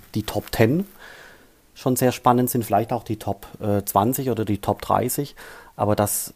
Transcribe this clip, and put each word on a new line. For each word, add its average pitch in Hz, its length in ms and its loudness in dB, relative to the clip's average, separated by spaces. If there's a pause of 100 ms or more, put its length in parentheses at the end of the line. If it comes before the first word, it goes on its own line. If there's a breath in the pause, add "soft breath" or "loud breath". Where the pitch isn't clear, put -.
(140)
die 107 100 -2
Top - 280 -6
ten 135 340 4 (880 loud breath)
schon 127 220 0
sehr 123 160 2
spannend 123 380 2
sind, 120 160 0
vielleicht 107 260 2
auch 117 120 -4
die 107 140 -4
Top, - 300 -8 (140)
äh, 101 240 0
zwanzig 127 440 0
oder 110 160 -2
die 101 140 -2
Top - 220 -2
dreißig, 117 540 0 (400 loud breath)
aber 104 200 0
dass - 400 -2